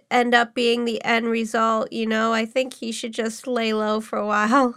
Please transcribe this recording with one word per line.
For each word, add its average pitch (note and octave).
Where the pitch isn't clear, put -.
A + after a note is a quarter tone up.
end A#3+
up A#3
being A#3+
the A3+
end A#3
result, A3+
you A3+
know? A3
I A3+
think C4
he A3+
should A3+
just A3+
lay A3+
low G#3+
for A3
a G#3
while. A3